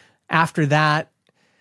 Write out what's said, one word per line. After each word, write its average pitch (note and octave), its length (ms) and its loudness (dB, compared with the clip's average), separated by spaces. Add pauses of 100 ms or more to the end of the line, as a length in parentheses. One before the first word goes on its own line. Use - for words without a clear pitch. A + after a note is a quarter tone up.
(320)
after D#3+ 360 0
that, D3+ 440 0 (500)